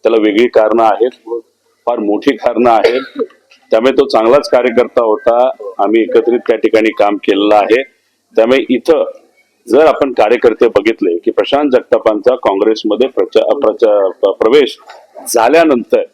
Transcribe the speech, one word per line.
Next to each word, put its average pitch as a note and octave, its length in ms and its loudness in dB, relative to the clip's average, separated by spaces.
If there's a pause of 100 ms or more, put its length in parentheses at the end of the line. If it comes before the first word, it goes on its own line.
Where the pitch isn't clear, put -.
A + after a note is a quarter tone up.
त्याला A2+ 180 2
वेगळी G#2+ 260 0
कारणं A2 360 0
आहेत, A2+ 580 -2 (440)
फार A#2+ 140 -4
मोठी G#2 360 -2
कारणं A#2+ 340 0
आहेत. A#2 520 0 (500)
त्यामुळे A#2+ 200 2
तो C3+ 160 0
चांगलाच B2 420 0
कार्यकर्ता A#2+ 540 0
होता, A#2 460 0 (280)
आम्ही G#2+ 240 0
एकत्रित A#2 460 0
त्या A#2 80 0
ठिकाणी A2 360 0
काम G#2 240 -2
केलेलं G#2 400 0
आहे. G#2 280 2 (520)
त्यामुळे A#2+ 240 2 (100)
इथं C3+ 420 -2 (580)
जर C#3 160 4
आपण C#3 280 0
कार्यकर्ते A#2 540 2
बघितले G2+ 500 -2
की A2 140 -4
प्रशांत C#3 400 -2
जगतापांचा A2+ 640 0
काँग्रेसमध्ये G#2+ 720 -2
प्रचा-, A2 520 -2
प्रचा-, G#2 500 0
प-, G2 340 -4
प्रवेश B2 340 2 (580)
झाल्यानंतर B2+ 640 2 (120)